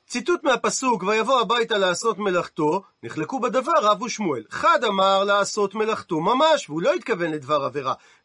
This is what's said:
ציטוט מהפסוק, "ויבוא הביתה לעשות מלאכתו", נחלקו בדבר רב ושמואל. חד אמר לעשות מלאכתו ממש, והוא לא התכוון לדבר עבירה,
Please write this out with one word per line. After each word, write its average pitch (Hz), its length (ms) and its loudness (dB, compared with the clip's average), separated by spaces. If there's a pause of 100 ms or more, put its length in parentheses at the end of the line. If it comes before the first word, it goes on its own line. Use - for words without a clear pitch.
ציטוט 254 360 -2
מהפסוק, 240 600 0
"ויבוא 220 380 2
הביתה 220 360 0
לעשות 185 400 0
מלאכתו", 180 640 0 (220)
נחלקו 156 360 -6
בדבר 247 320 -2 (100)
רב 208 200 2
ושמואל. 185 480 -4
חד 302 340 2
אמר 196 400 2
לעשות 202 520 0
מלאכתו 214 440 -2
ממש, 262 500 2
והוא 156 120 -6
לא 208 120 2
התכוון 175 380 -4
לדבר 147 320 -2
עבירה, 131 300 -4 (320)